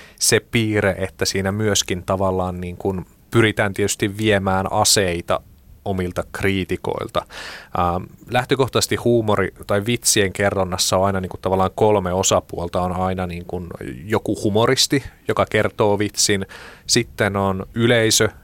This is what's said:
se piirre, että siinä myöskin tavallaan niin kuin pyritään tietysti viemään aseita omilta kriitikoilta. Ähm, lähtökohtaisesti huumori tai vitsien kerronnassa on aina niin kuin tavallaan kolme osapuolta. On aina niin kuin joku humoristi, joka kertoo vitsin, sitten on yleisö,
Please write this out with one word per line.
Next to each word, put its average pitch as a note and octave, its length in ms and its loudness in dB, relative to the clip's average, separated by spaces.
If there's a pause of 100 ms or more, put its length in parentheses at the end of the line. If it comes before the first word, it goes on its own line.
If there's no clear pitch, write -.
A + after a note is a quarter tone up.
(200)
se A2 200 4
piirre, G#2 580 2
että F#2+ 260 -4
siinä F#2+ 280 0
myöskin G2+ 500 0
tavallaan F#2 580 -2
niin F2+ 160 -8
kuin F#2+ 300 -4 (240)
pyritään G#2+ 440 2
tietysti G2+ 440 -2
viemään G2 540 2
aseita F#2+ 680 0 (440)
omilta F2+ 480 -4
kriitikoilta. - 920 -4 (520)
Ähm, F2 240 0 (280)
lähtökohtaisesti B2 680 0
huumori G#2 580 2 (120)
tai G2+ 200 0
vitsien G#2+ 460 0
kerronnassa F#2+ 640 0
on F#2+ 100 4
aina F#2+ 140 0
niin F#2 100 -6
kuin - 100 -12
tavallaan F#2 340 2
kolme G2+ 380 2
osapuolta. F#2 680 0
On F2+ 120 -2
aina F#2 340 -2
niin E3+ 180 -10
kuin - 220 -8 (380)
joku G#2+ 380 -2
humoristi, A#2+ 600 2 (240)
joka G2+ 220 2
kertoo G#2 480 2
vitsin, G2+ 480 0 (400)
sitten G#2+ 500 0
on F#2+ 380 0
yleisö, A2+ 540 4 (160)